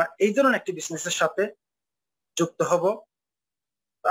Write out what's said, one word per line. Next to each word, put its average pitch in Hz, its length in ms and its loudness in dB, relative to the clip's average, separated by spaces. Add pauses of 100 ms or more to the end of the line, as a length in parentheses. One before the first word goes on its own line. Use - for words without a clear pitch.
(240)
এই 208 100 2
ধরনের 254 260 4
একটি - 180 -8
বিজনেসের 165 420 -8
সাথে 165 220 0 (960)
যুক্ত 170 220 -2 (100)
হব। 175 140 2 (1160)
তো - 100 -6